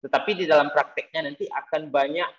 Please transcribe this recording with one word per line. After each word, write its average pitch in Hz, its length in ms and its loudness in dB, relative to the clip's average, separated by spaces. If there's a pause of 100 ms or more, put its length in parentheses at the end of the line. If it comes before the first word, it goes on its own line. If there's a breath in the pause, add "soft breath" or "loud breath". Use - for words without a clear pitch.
tetapi 175 340 0
di 180 80 -2
dalam 147 240 4
prakteknya - 540 -2
nanti 143 240 -8
akan - 400 -6
banyak 143 520 0